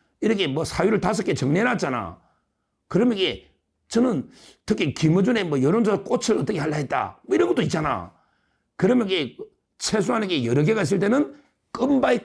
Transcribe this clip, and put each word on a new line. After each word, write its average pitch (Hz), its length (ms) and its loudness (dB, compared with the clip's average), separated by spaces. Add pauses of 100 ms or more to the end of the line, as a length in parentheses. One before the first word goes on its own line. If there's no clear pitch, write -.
(200)
이렇게 196 280 0
뭐 143 160 -2
사유를 196 360 0
다섯 196 220 0
개 160 100 -2
정리해놨잖아. 143 880 -2 (680)
그러면 220 280 2
이게 160 360 -4 (360)
저는 226 420 0 (340)
특히 156 300 -2
김어준의 190 500 2
뭐 143 180 -2
여론조사 196 400 2
꽃을 - 380 0
어떻게 185 180 -2
하려 147 160 -4
했다. 131 500 -4
뭐 - 120 0
이런 349 120 2
것도 311 140 0
있잖아. 147 500 -4 (640)
그러면 233 320 2
이게 170 280 -2 (420)
최소한 220 460 -2
이게 165 200 -2
여러 131 200 2
개가 202 180 2
있을 185 160 0
때는 226 380 0 (340)
끈 269 300 0
바이 247 240 2